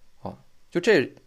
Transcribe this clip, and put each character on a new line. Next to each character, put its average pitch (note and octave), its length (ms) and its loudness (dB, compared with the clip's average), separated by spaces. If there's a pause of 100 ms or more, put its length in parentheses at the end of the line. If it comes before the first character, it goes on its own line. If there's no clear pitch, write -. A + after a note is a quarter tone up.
(220)
啊， - 160 -14 (320)
就 F3 100 -6
这 F3+ 220 2 (260)